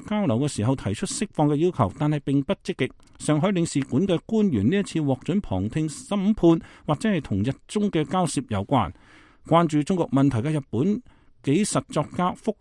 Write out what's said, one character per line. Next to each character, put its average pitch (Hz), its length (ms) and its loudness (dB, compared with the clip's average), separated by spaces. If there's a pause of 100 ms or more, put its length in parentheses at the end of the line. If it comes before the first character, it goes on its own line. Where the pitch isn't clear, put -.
交 208 180 -2
流 117 140 2
嘅 143 80 0
時 - 160 -2
候 127 100 2
提 101 200 -2
出 190 120 -4
釋 - 280 -6
放 147 160 2
嘅 151 60 2
要 165 140 0
求， 107 280 0
但 151 120 0
係 151 140 -2
並 139 200 0
不 196 100 -4 (100)
積 185 140 -6
極。 - 140 -2 (260)
上 151 240 0
海 196 100 2
領 170 140 2
事 147 160 0
館 170 260 0
嘅 175 180 2
官 214 240 2
員 110 200 2
呢 190 80 2
一 202 60 0
次 165 180 -4
獲 135 240 0
准 190 160 0
旁 95 260 -4
聽 156 220 -2
審 202 440 -2
判， 165 280 4 (240)
或 151 100 0
者 220 140 -2
係 185 100 0
同 101 200 -4
日 113 120 0 (160)
中 208 240 -2
嘅 156 140 0
交 185 200 0
涉 143 220 -2
有 98 180 -4
關。 113 240 0 (580)
關 170 180 6
注 147 160 0
中 190 140 -2
國 165 140 -2
問 139 200 4
題 113 100 0
嘅 143 120 -2
日 151 180 -2
本 202 320 0 (400)
紀 165 240 0
實 - 220 -2
作 151 180 -4 (120)
家 180 160 0
福 - 280 -6